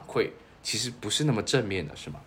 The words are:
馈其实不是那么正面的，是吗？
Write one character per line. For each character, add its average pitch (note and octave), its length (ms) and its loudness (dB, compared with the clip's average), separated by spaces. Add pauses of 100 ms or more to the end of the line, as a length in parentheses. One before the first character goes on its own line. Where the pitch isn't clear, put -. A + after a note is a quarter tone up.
馈 A2 240 0 (320)
其 - 140 -2
实 A#2 140 -2
不 - 180 -8
是 D3+ 160 2
那 D3 80 6
么 G#2+ 100 2
正 A#2+ 240 4
面 F#2 200 -2
的， D2 100 -12
是 - 140 -12
吗？ - 160 -12